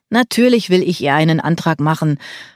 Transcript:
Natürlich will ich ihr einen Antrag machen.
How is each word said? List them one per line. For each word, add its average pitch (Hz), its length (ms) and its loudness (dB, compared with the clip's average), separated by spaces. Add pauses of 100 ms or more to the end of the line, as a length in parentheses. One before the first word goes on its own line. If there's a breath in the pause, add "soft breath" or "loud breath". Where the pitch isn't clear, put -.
Natürlich 240 640 2
will 185 100 4
ich 170 200 -4
ihr 143 120 0
einen 160 260 2
Antrag 165 400 -2
machen. 151 380 0 (380 loud breath)